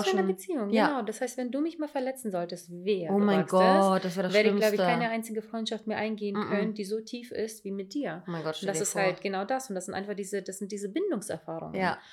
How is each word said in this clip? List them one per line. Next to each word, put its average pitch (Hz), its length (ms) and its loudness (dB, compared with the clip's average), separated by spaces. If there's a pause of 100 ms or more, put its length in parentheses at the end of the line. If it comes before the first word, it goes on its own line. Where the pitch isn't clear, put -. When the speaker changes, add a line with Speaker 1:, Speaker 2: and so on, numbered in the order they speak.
Speaker 1:
Grundrauschen. 381 240 4
Speaker 2:
Beziehung, 359 420 -2
Speaker 1:
Ja. 214 160 6
Speaker 2:
genau. 277 160 0
Das 214 180 -6
heißt, 247 160 -4
wenn 247 140 -4
du 262 100 -2
mich 320 200 -2
mal 302 80 -4
verletzen 262 420 -4
solltest, 175 400 -4
wer 180 400 0
Speaker 1:
Oh 196 80 4
Speaker 2:
du 202 60 6
Speaker 1:
mein 196 160 6
Speaker 2:
magst - 120 -2
es, 185 60 8
Speaker 1:
Gott, 190 460 6
das 185 120 -2
wär 190 60 0
das 180 100 -2
Speaker 2:
werde 214 180 6
ich, 196 40 4
glaub 214 160 4
ich, 208 60 2
Speaker 1:
Schlimmste. 190 100 4
Speaker 2:
keine 233 240 2
einzige 220 320 -4
Freundschaft 220 460 -6
mehr 214 100 -2
eingehen 208 380 -2
Speaker 1:
Mm-mm. 208 120 0
Speaker 2:
können, 208 260 0
die 208 100 -6
so 214 160 -2
tief 240 320 -10
ist 220 320 -6
wie 196 80 -6
mit 196 220 -6
dir. 180 340 -4
Speaker 1:
Oh - 20 -4
mein 165 140 -4
Gott, 156 60 -2
Speaker 2:
Und 151 80 -4
Speaker 1:
stell 190 100 -4
Speaker 2:
das 196 80 0
Speaker 1:
dir 196 80 0
Speaker 2:
ist 202 80 -2
Speaker 1:
vor. 202 100 0
Speaker 2:
halt 180 180 2
genau 196 240 -2
das. 262 240 -2
Und 202 60 -4
das 185 120 -6
sind 190 80 -6
einfach 196 200 -6
diese, 196 280 -6
das 190 160 -10
sind 196 120 -8
diese 202 180 -6
Bindungserfahrungen. 185 840 -4
Speaker 1:
Ja. 185 240 0 (140)